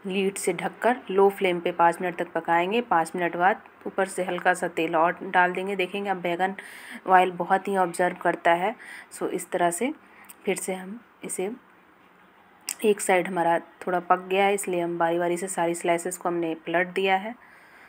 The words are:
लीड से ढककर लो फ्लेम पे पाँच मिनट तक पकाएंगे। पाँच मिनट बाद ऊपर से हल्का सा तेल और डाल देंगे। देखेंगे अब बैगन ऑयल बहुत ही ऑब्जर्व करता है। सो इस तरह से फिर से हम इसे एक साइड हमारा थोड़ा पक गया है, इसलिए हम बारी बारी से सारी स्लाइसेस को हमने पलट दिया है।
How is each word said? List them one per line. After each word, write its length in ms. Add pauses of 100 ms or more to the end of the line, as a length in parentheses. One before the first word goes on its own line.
लीड 320
से 160
ढककर 440 (120)
लो 220
फ्लेम 280
पे 140
पाँच 280
मिनट 160
तक 160
पकाएंगे। 500
पाँच 320
मिनट 200
बाद 260 (260)
ऊपर 200
से 160
हल्का 300
सा 160
तेल 260
और 280
डाल 300
देंगे। 220
देखेंगे 340
अब 120
बैगन 340 (520)
ऑयल 260
बहुत 340
ही 100
ऑब्जर्व 380
करता 400
है। 200 (360)
सो 180
इस 220
तरह 200
से 220 (520)
फिर 100
से 180
हम 260 (240)
इसे 280 (1160)
एक 340
साइड 260
हमारा 300 (220)
थोड़ा 200
पक 220
गया 240
है, 80
इसलिए 280
हम 160
बारी 220
बारी 180
से 100
सारी 280
स्लाइसेस 420
को 120
हमने 280
पलट 300
दिया 280
है। 180 (560)